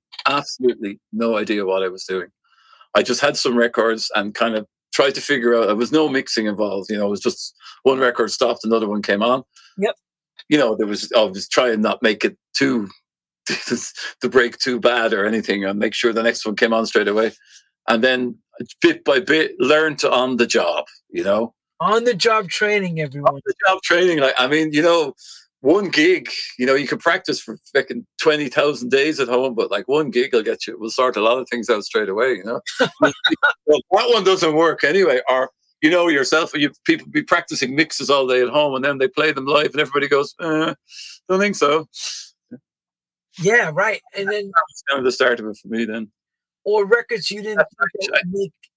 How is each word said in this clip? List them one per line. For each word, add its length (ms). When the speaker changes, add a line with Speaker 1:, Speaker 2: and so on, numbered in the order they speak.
Speaker 1:
absolutely 720
no 240
idea 280
what 200
I 40
was 160
doing. 260
I 80
just 160
had 160
some 200
records 600
and 180
kind 220
of 100
tried 220
to 60
figure 340
out, 120
there 100
was 160
no 160
mixing 380
involved, 440
you 60
know, 100
it 40
was 100
just 340
one 160
record 320
stopped, 320
another 240
one 140
came 200
on. 220
Speaker 2:
Yep. 160
Speaker 1:
You 100
know, 160
there 140
was, 280
I 60
was 260
trying 320
not 220
make 220
it 120
too, 340
<laughs> 260
the 840
break 280
too 220
bad 320
or 140
anything, 380
and 140
make 160
sure 180
the 100
next 240
one 100
came 160
on 140
straight 220
away. 240
And 140
then 360
bit 240
by 160
bit, 380
learn 380
to 140
on 280
the 80
job, 400
you 120
know? 300
Speaker 2:
On 240
the 100
job 340
training, 520
everyone. 340
Speaker 1:
On 100
the 100
job 160
training. 380
Like, 180
I 80
mean, 260
you 80
know, 320
one 300
gig, 400
you 60
know, 100
you 120
can 120
practice 420
for 180
fucking 320
twenty 300
thousand 420
days 300
at 80
home, 260
but, 160
like, 180
one 220
gig 220
will 100
get 240
you, 120
will 100
sort 280
a 40
lot 180
of 120
things 180
out 160
straight 240
away, 280
you 80
know? 160
<laughs> 100
Well, 140
that 220
one 100
doesn't 300
work 300
anyway. 440
Or, 220
you 80
know 180
yourself, 460
you, 160
people 240
be 120
practicing 520
mixes 340
all 180
day 140
at 80
home, 260
and 100
then 120
they 120
play 240
them 140
live, 260
and 80
everybody 280
goes, 300
"Uh, 360
don't 120
think 160
so." 320
Speaker 2:
Yeah, 340
right. 260
And 120
then 180
Speaker 1:
That 220
was 200
kind 100
of 60
the 80
start 280
of 60
it 140
for 80
me 160
then. 260
Speaker 2:
Or 220
records 440
you 120
didn't 160
Speaker 1:
That's 160
Speaker 2:
think 120
Speaker 1:
right. 120
Speaker 2:
would 80
make 200